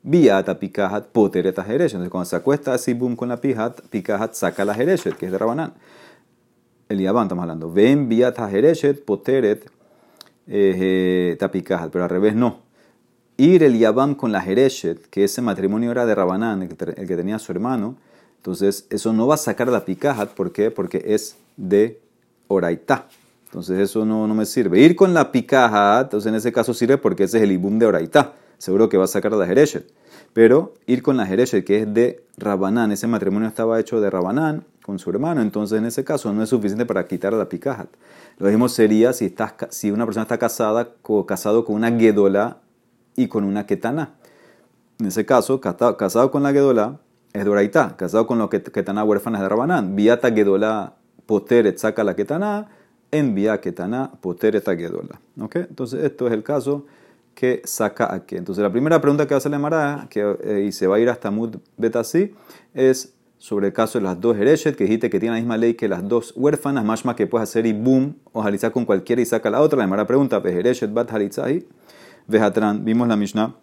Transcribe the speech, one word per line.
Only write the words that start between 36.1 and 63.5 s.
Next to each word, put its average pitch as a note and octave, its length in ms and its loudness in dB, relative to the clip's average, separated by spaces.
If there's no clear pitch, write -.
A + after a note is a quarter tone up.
no G#2 120 -2
es A2 60 -4
suficiente G#2+ 360 -2
para F#2+ 220 -4
quitar F#2+ 260 -4
la G#2 160 -2
pikahat. A2 400 -8
Lo G2 100 0
mismo A2+ 220 4
sería A2 440 4
si, A#2 120 -4
estás - 280 -6
ca-, - 160 -10
si - 220 -4
una A2 140 -2
persona A2 180 -4
está A2+ 140 -4
casada A2+ 520 -2
co-, G#2 240 0
casado G#2+ 400 0
con G#2 100 -4
una A2+ 160 0
gedolá G#2 680 4
y B2+ 120 0
con G#2 160 -2
una G2+ 220 -4
ketaná. A#2 480 -4
En A2 80 -2
ese G2 180 -2
caso, C3 340 2
cata-, G#2 380 0
casado A#2 340 2
con C#3+ 120 -2
la C#3 100 0
gedolá C3+ 460 2
es G#2 100 -6
de G2+ 60 0
oraitá, G#2 480 2
casado G#2 300 0
con A#2+ 120 -2
la G#2+ 60 0
ket-, - 260 -6
ketaná G2+ 320 -4
huérfana G#2 360 0
es - 20 -4
de F#2+ 80 -2
Rabanán. A2+ 460 -2
Biata A#2 360 4
gedolá G#2+ 600 0
poteret G#2 520 2
saca G#2+ 260 -2
la F#2+ 120 -2
ketaná, G3+ 540 -4
en C#3+ 240 0
bia G#2 240 0
ketaná G2+ 520 -8
poteret G2+ 460 -2
a F#2+ 80 0
gedolá. E2 440 -10
¿Ok? A2 160 -12
Entonces C#3+ 480 -6
esto C3+ 240 -4
es A#2 60 0
el G#2+ 100 -4
caso C#3+ 420 -4
que B2+ 300 -2
saca - 480 -4
aquí. F#2 240 -10
Entonces F2+ 260 -4
la G2+ 80 0
primera D3 300 2
pregunta D3 260 2
que D3 60 0
hace C#3 160 0
la D3 80 -4
Emara, D3 520 -4
que, G#2 340 -2
eh, G2+ 240 -2
y G2+ 40 -4
se G2 160 -2
va G2 80 2
a G#2+ 40 4
ir A#2+ 100 2
hasta A#2 200 -6
Mud A2 280 -6
Betasi, A#2+ 560 -2
es C3 400 0
sobre G2+ 300 -4